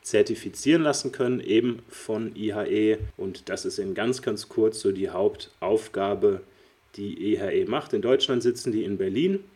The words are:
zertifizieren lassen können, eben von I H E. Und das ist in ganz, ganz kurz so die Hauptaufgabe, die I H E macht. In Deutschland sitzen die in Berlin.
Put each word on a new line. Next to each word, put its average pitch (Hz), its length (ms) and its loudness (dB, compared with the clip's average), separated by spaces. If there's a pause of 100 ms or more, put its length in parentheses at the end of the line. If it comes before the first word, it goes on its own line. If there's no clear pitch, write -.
zertifizieren 113 800 2
lassen 139 300 0
können, 123 280 0
eben 117 480 2
von 110 480 -6
I 104 180 -4
H 104 120 -2
E. 107 320 2 (180)
Und - 320 -10
das 95 160 -6
ist - 140 -6
in 98 160 -4
ganz, 113 300 -2
ganz 107 260 -4
kurz 110 320 2
so 101 100 2
die 95 180 -2
Hauptaufgabe, 98 1300 0 (540)
die 101 380 -4
I - 60 2
H 101 120 -2
E 95 140 2
macht. 117 280 -2
In 107 80 0
Deutschland 127 400 2
sitzen 120 300 0
die 110 120 0
in 98 140 -2
Berlin. 127 420 0 (160)